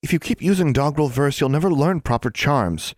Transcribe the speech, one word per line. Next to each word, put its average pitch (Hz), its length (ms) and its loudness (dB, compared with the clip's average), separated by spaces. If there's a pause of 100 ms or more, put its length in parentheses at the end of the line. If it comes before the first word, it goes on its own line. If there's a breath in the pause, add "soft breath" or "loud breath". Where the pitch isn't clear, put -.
If - 120 -2
you 170 40 2
keep 226 220 -4
using 180 320 2
doggerel 143 360 2
verse, 135 320 0
you'll 135 100 2
never 156 200 2
learn 160 300 2
proper 120 300 -2
charms 104 680 -2